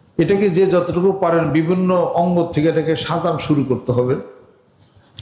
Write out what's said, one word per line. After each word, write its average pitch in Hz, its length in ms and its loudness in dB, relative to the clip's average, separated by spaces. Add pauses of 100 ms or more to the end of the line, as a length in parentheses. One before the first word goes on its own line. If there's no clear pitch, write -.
(180)
এটাকে 196 320 2
যে 185 160 2
যতটুকু 175 460 2
পারেন, 165 400 0
বিভিন্ন 180 440 0
অঙ্গ 175 560 0
থেকে 151 180 0
এটাকে 156 260 0
সাজান 160 420 -4
শুরু 147 260 0
করতে 123 280 -2
হবে। 123 240 0 (1080)